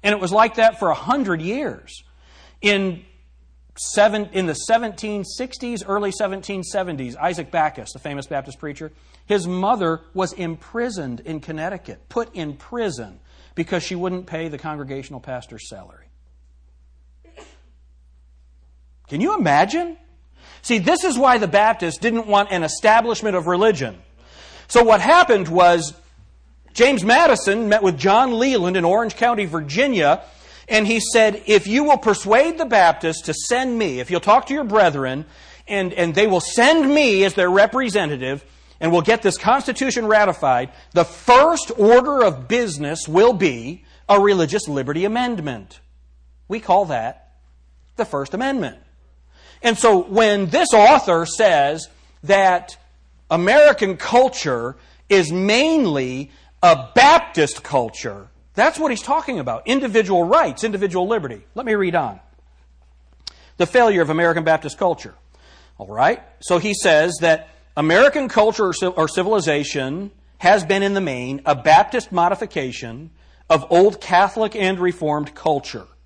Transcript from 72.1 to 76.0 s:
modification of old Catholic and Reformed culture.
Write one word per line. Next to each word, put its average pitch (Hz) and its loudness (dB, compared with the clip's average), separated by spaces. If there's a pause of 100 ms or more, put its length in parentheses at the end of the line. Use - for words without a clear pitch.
modification 156 -4 (400)
of 160 2
old 185 4
Catholic 202 0
and 190 -2
Reformed 151 -4
culture. 139 -6 (180)